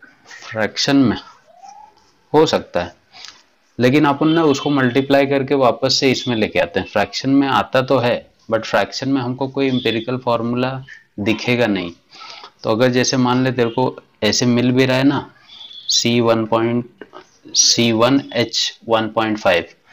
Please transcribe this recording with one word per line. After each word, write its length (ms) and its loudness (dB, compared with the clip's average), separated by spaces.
fraction 680 -4
में 220 4
हो 120 6
सकता 380 -2
है, 120 -14
लेकिन 260 4
अपन 220 2
ना 180 2
उसको 240 0
multiply 560 2
करके 300 -2
वापस 440 0
से 120 2
इसमें 240 -2
लेके 240 -2
आते 200 -2
हैं। 80 -6
Fraction 420 -2
में 180 2
आता 340 0
तो 160 0
है, 180 0
but 140 -2
fraction 440 -2
में 120 0
हमको 260 -6
कोई 200 -2
empirical 500 -2
formula 520 -2
दिखेगा 480 0
नहीं। 240 -2
तो 80 -2
अगर 180 2
जैसे 280 0
मान 260 2
ले 80 0
तेरे 180 0
को 260 -2
ऐसे 220 0
मिल 260 2
भी 140 4
रहा 120 2
है 60 0
ना, 160 2
सी 300 0
one 260 2
point, 600 -2
सी 360 2
वन 300 2
एच 520 -4
वन 220 0
पॉइंट 300 -2
फ़ाइव, 280 0